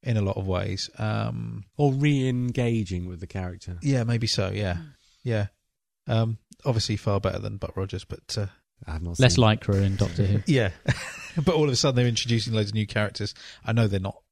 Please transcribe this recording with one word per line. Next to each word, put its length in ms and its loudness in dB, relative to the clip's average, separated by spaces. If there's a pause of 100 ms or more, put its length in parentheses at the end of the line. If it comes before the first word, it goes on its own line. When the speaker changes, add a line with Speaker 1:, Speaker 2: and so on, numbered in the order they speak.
Speaker 1:
in 120 0
a 60 4
lot 160 0
of 100 -4
ways, 420 -2 (100)
um, 640 -4 (100)
Speaker 2:
or 160 4
re-engaging 1160 0
with 120 -12
the 80 -12
character. 540 -8
Speaker 1:
Yeah, 240 2
maybe 220 0
so. 240 0
Yeah, 240 -2
Speaker 3:
Mm. 100 -8 (380)
Speaker 1:
yeah. 240 0 (600)
Um, 300 2 (260)
obviously, 320 0
far 240 0
better 200 -2
than 180 -6
Buck 180 -8
Rogers, 300 -6
but, 320 -10
uh, 80 -2 (420)
Speaker 2:
I 60 -6
have 100 -6
not 160 -6
Speaker 3:
Less 160 8
Speaker 2:
seen 80 6
Speaker 3:
Lycra 400 4
in 140 2
Doctor 260 0
Who. 200 2
Speaker 1:
<laughs> 40 -4
Yeah, 240 2 (340)
<laughs> 380 -14
but 120 4
all 100 4
of 60 2
a 40 0
sudden 220 2
they're 100 4
introducing 460 0
loads 160 0
of 60 -6
new 120 0
characters. 460 -4 (320)
I 80 0
know 140 6
they're 120 0
not 160 -4 (160)